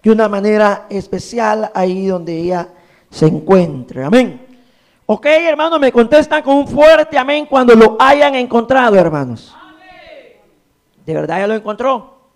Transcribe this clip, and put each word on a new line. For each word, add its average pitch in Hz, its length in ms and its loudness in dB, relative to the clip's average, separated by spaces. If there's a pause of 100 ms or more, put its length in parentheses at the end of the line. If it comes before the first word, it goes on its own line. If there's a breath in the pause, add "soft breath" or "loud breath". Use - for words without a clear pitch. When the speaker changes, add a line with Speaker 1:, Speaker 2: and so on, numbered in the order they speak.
Speaker 1:
de 214 80 2
una 220 180 2
manera 202 600 -2
especial 214 840 -6
ahí 185 320 -4
donde 170 320 -6
ella 175 300 -6 (420 soft breath)
se - 160 -2
encuentre, 151 760 -2
amén. 220 400 0 (640 soft breath)
Ok, 214 200 -4
hermanos, 311 520 0
me 262 140 2
contestan 294 500 2
con 269 140 0
un 285 120 -2
fuerte 302 500 4
amén 285 280 -4
cuando 247 280 4
lo 226 260 6
hayan 285 340 2
encontrado, 247 600 0
hermanos. 147 640 -4
Speaker 2:
Amén. - 800 -20 (640)
Speaker 1:
¿De 160 100 -8
verdad 156 240 -6
ya 196 80 -4
lo 220 80 -2
encontró? 214 640 -8 (180)